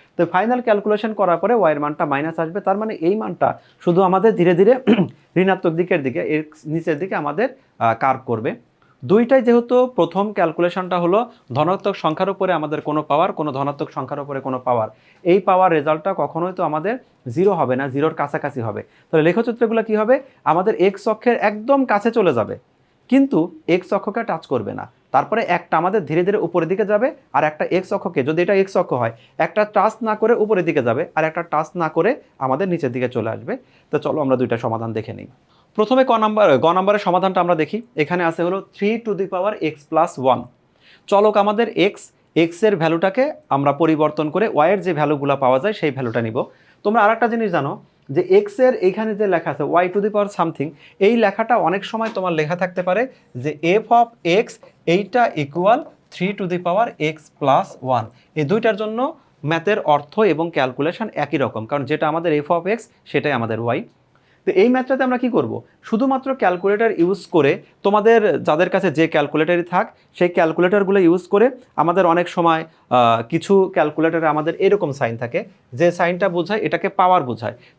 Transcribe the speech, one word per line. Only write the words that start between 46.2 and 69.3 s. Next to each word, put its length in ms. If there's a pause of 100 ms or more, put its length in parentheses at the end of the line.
নিব। 200 (420)
তোমরা 160
আর 100
একটা 180
জিনিস 220
জানো 320 (280)
যে 100
এক্স 400
এর 140
এইখানে 400
যে 120
লেখা 240
আছে 120
y 240
to 100
the 140
power 180
something, 420 (280)
এই 180
লেখাটা 400
অনেক 280
সময় 300
তোমার 180
লেখা 240
থাকতে 260
পারে 260 (280)
যে 260
f 240 (160)
of 60 (360)
x 20 (400)
এইটা 500
equal 420 (340)
three 260
to 140
the 60
power 280 (280)
x 20 (240)
plus 480
one। 160 (300)
এই 100
দুইটার 320
জন্য 380 (320)
ম্যাথের 340
অর্থ 380
এবং 340
ক্যালকুলেশন 640
একই 240
রকম, 280
কারণ 180
যেটা 240
আমাদের 340
f 60
of 160 (120)
x 20 (260)
সেটাই 280
আমাদের 280
y। 220 (640)
তো 60
এই 180
ম্যাথটাতে 360
আমরা 140
কি 100
করব? 340 (200)
শুধুমাত্র 520
ক্যালকুলেটর 640
ইউজ 280
করে, 360 (200)
তোমাদের 600
যাদের 280
কাছে 200
যে 180
ক্যালকুলেটরই 540